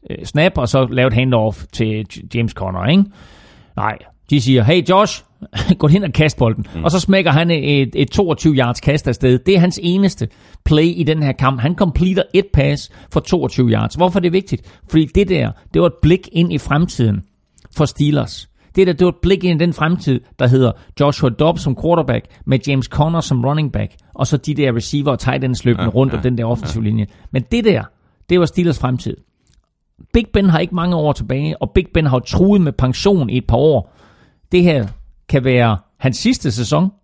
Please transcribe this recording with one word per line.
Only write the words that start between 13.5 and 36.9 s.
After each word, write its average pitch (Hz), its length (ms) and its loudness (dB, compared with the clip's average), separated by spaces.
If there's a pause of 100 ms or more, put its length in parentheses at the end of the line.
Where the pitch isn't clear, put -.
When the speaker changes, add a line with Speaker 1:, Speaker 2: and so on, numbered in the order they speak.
Speaker 1:
yards. 110 260 -2
Hvorfor 180 240 0
er - 20 -4
det 175 120 -2
vigtigt? - 460 -6 (100)
Fordi 160 160 2
det 190 240 0
der, 131 220 -2 (220)
det 165 80 2
var 175 60 4
et - 140 0
blik 180 300 2
ind 170 220 0
i 151 40 -2
fremtiden 131 640 -2 (560)
for 151 80 2
Steelers. 147 640 -2 (280)
Det 185 120 4
der, 180 60 0
det 170 120 2
var 175 60 2
et - 100 -8
blik 180 220 0
ind 170 180 2
i 170 40 2
den 175 80 0
fremtid, 151 460 -2 (200)
der 131 80 2
hedder 123 240 4 (280)
Joshua 139 300 2
Dobbs 156 320 0
som 135 220 -4
quarterback, 151 420 0 (200)
med 131 220 0
James 135 180 0
Conner 160 360 0
som 120 240 -2
running 147 260 -2
back, 104 200 -6 (220)
og 131 140 -4
så 151 100 0
de 151 160 -4
der 135 220 0
receiver 143 360 -2
og 123 80 -2
tight 135 240 -2
ends 127 220 -4
løbende 113 180 2
Speaker 2:
Ja, 113 60 0
Speaker 1:
rundt 127 240 2
Speaker 2:
ja, - 40 -4
Speaker 1:
om - 60 -6
den 127 140 0
der 113 80 -4
offensive 113 380 -4
Speaker 2:
ja. 107 60 -2
Speaker 1:
linje. 107 160 -2 (260)
Men 127 200 -2
det 226 140 0
der, 156 180 2 (460)
det 180 100 4
var 175 60 4
Steelers 170 340 -2
fremtid. - 380 -4 (960)
Big 233 200 2
Ben 202 160 2
har 160 100 2
ikke - 160 -6
mange 175 200 -2
år 151 180 0
tilbage, 143 480 -6
og - 100 -6
Big 185 220 0
Ben 160 120 0
har 131 120 2
jo - 20 2
truet 190 420 2
med 151 100 0
pension 131 580 0
i 123 80 -2
et 127 100 -4
par 120 100 2
år. 139 380 0 (560)
Det 180 120 4
her 143 240 2 (420)
kan 135 140 2
være 120 340 2 (220)
hans 131 180 -2
sidste 226 340 -2
sæson. 147 400 0 (120)